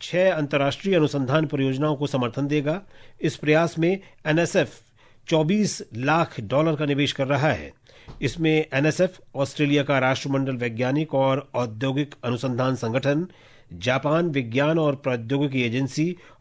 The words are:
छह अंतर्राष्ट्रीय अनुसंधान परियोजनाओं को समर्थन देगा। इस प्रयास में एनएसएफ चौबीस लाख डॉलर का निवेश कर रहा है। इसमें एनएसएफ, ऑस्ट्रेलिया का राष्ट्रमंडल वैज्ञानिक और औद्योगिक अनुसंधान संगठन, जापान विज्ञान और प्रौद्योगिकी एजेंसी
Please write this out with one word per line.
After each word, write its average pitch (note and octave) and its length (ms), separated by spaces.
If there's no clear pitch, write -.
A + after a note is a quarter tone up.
छह F#3 320
अंतर्राष्ट्रीय D3 600
अनुसंधान D3 500
परियोजनाओं C3+ 500
को C#3 120
समर्थन C3 400
देगा। D3+ 340
इस D#3 140
प्रयास D#3+ 440
में F3+ 200
एनएसएफ D#3 420
चौबीस F3 560
लाख C#3+ 460
डॉलर C#3+ 340
का D3+ 100
निवेश C#3+ 260
कर C3+ 160
रहा C#3+ 220
है। D#2 340
इसमें D#3 520
एनएसएफ, D#3 460
ऑस्ट्रेलिया C#3+ 480
का C#3 160
राष्ट्रमंडल C3+ 560
वैज्ञानिक B2 580
और C3+ 420
औद्योगिक C3 680
अनुसंधान B2 520
संगठन, C3+ 520
जापान C#3 560
विज्ञान C#3 500
और D3 160
प्रौद्योगिकी C3 640
एजेंसी C3+ 540